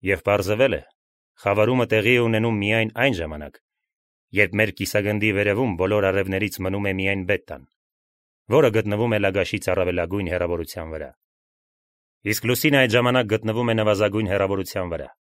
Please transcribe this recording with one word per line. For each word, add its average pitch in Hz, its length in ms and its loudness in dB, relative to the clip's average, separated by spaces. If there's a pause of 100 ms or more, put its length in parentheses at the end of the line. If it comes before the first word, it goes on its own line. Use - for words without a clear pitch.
Եվ 95 220 -2
պարզվել 104 500 2
է, 76 80 -6 (580)
խավարումը 110 460 2
տեղի 110 300 2
է 120 80 2
ունենում 113 340 0
միայն 110 360 0
այն 113 200 2
ժամանակ, 78 460 -10 (720)
երբ 101 260 2
մեր 107 160 2
կիսագնդի 104 580 -2
վերևում 101 460 0
բոլոր 98 300 0
արևներից 95 500 -2
մնում 98 300 -4
է 95 40 -2
միայն 95 320 -2
Բետան, 87 440 -6 (800)
որը 131 240 4
գտնվում 107 420 0
է 104 60 0
Լագաշից 98 500 -2
առավելագույն 90 600 -2
հեռավորության 85 580 -4
վրա։ 76 200 -12 (1120)
Իսկ 107 240 -2
լուսինը 139 320 2
այդ 117 160 2
ժամանակ 123 340 2
գտնվում 110 400 0
է 113 60 2
նվազագույն 104 560 2
հեռավորության 98 580 -2
վրա։ 73 180 -8 (160)